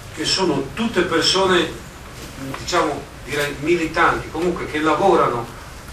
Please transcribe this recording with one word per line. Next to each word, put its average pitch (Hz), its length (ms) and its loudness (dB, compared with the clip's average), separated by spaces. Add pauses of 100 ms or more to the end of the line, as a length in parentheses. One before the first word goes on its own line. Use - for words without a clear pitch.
(120)
che 156 140 -6
sono 143 480 2
tutte 220 280 0
persone, 180 680 4 (840)
diciamo, 160 420 0 (240)
direi 143 360 -2
militanti, 156 680 2
comunque 170 360 -2
che 151 140 -4
lavorano 156 680 4 (460)